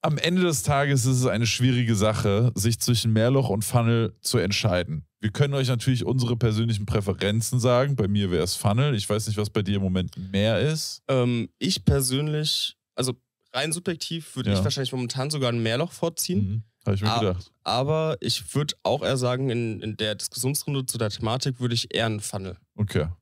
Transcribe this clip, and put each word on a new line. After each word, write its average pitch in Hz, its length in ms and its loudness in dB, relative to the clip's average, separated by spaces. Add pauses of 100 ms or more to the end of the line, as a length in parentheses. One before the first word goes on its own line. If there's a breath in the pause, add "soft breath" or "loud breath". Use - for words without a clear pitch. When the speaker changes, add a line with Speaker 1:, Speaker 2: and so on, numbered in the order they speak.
Speaker 1:
Am 156 160 0
Ende 175 260 2
des 170 200 2
Tages 139 440 2
ist 131 120 4
es 127 80 2
eine 113 200 2
schwierige 120 500 2
Sache, 107 580 2
sich 113 240 0
zwischen 117 340 2
Mehrloch 120 360 4
und 101 160 0
Funnel 113 560 2
zu - 180 0
entscheiden. 90 680 0 (160)
Wir 107 120 -2
können 139 220 0
euch 135 120 0
natürlich 123 380 0
unsere 123 320 0
persönlichen 110 500 0
Präferenzen 104 720 0
sagen. 127 380 2
Bei 110 100 2
mir 101 240 2
wär's 80 240 0
Funnel. 123 400 2
Ich 101 160 -4
weiß 107 160 0
nicht, 104 120 -2
was 104 120 -2
bei 107 120 0
dir 98 140 0
im 98 60 0
Moment 92 340 -2 (140)
mehr 98 300 2
ist. 151 480 -4
Speaker 2:
Ähm, 123 400 2 (100)
ich - 260 -2
persönlich, 147 920 0 (180)
also 131 200 -4 (380)
rein 147 200 -4
subjektiv 165 640 -8
würde 127 160 -2
Speaker 1:
Ja. 98 60 2
Speaker 2:
ich 92 40 0
wahrscheinlich 123 300 -2
momentan 127 380 -4
sogar 135 200 -2
ein 117 140 0
Mehrloch 127 260 -2
vorziehen. 170 580 -2
Speaker 1:
Mhm. 110 140 -2 (240)
Hab 98 80 2
ich 95 80 -2
mir 104 100 2
Speaker 2:
A-, 117 60 2
Speaker 1:
gedacht. 92 320 -2 (140)
Speaker 2:
aber 151 560 0
ich - 340 -6
würd 147 300 -2
auch 113 180 0
eher 113 140 0
sagen, 127 340 0
in, 113 320 -2
in 110 140 -6
der 107 180 -2
Diskussionsrunde 135 720 -4
zu - 100 -6
der 113 140 0
Thematik 120 480 -4
würde 120 160 -2
ich - 180 -4
eher 113 140 0
einen 107 140 -2
Funnel 95 360 -8 (200)
Speaker 1:
Okay. 92 320 0 (140)